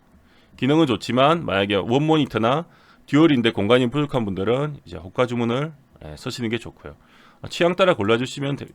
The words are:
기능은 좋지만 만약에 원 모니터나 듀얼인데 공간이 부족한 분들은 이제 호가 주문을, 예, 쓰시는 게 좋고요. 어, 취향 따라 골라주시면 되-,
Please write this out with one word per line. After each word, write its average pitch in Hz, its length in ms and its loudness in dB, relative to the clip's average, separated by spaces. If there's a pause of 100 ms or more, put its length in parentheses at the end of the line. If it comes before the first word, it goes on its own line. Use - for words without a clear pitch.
(560)
기능은 147 300 2
좋지만 131 580 0
만약에 101 320 0
원 131 300 0
모니터나 139 600 0 (400)
듀얼인데 143 460 4
공간이 117 380 2
부족한 139 340 -2
분들은 113 600 -2
이제 87 120 -14
호가 95 300 -4
주문을, 120 460 -2 (320)
예, 76 120 -14
쓰시는 123 340 -6
게 117 80 -4
좋고요. - 360 -16 (480)
어, 107 60 -12
취향 175 260 0
따라 185 200 4
골라주시면 123 640 -2
되-, - 180 -12